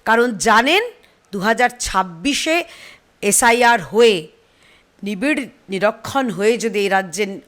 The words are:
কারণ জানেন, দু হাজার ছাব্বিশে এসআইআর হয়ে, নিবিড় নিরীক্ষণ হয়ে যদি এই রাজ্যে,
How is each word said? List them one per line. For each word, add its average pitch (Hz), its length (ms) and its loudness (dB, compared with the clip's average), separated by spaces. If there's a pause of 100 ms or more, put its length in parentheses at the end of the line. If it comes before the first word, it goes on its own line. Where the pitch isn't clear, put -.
কারণ 233 340 2
জানেন, 240 460 2 (480)
দু 202 80 -6
হাজার 226 300 0 (100)
ছাব্বিশে 208 840 -2 (580)
এসআইআর 233 580 4
হয়ে, 185 480 2 (720)
নিবিড় 220 440 -4 (220)
নিরীক্ষণ 214 640 -2
হয়ে 208 280 0
যদি 208 200 -4
এই 196 100 0
রাজ্যে, 190 600 -4